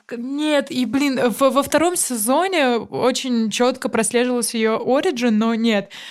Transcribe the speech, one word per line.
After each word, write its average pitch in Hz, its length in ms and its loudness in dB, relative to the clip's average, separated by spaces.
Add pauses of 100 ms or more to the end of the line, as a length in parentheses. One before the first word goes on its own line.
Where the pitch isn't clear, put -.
к-, 240 100 -10
нет, 277 540 -2
и, 254 160 -2
блин, 269 320 0 (200)
во, 269 120 4
во 269 100 2
втором 311 340 2
сезоне 262 840 0
очень 233 760 -2
чётко 254 380 0
прослеживался 240 680 0
её 220 260 0
origin, 254 480 0
но 220 240 2
нет, 220 360 0 (200)